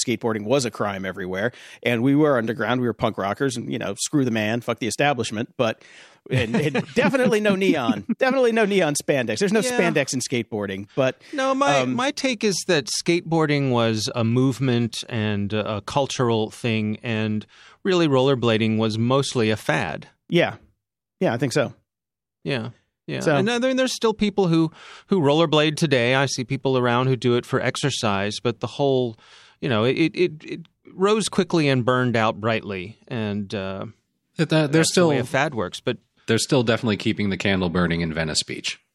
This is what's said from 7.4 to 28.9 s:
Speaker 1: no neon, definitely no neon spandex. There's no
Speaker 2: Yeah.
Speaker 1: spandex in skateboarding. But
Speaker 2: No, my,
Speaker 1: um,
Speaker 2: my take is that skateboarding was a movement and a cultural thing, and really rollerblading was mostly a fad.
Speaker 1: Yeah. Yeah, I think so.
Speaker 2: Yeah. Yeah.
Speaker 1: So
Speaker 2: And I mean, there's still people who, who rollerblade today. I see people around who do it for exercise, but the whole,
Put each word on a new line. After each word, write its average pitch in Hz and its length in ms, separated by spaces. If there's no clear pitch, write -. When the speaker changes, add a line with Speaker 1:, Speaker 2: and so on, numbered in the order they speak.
Speaker 1:
no 208 140
neon, 135 500
definitely 254 340
no 226 100
neon 185 300
spandex. 127 460
There's 196 120
no 220 100
Speaker 2:
Yeah. 247 160
Speaker 1:
spandex 156 360
in 131 80
skateboarding. 101 760
But 131 220
Speaker 2:
No, 269 220
my, 277 240
Speaker 1:
um, 254 160
Speaker 2:
my 254 160
take 262 320
is 202 240
that 151 180
skateboarding 156 680
was 113 440
a 120 80
movement 120 760
and 104 420
a 104 300
cultural 117 680
thing, 110 520
and 110 420
really 180 240
rollerblading 117 720
was 110 200
mostly 123 520
a 107 80
fad. 131 500
Speaker 1:
Yeah. 160 260
Yeah, 160 140
I 117 40
think 127 160
so. 139 200
Speaker 2:
Yeah. 120 260
Yeah. 139 120
Speaker 1:
So 147 160
Speaker 2:
And 190 160
I 240 80
mean, 262 180
there's 254 160
still 220 220
people 196 320
who, 165 240
who 190 120
rollerblade 151 560
today. 131 380
I 135 100
see 127 180
people 131 320
around 123 300
who 131 100
do 120 200
it 123 100
for 123 160
exercise, 107 800
but 120 200
the - 40
whole, 127 500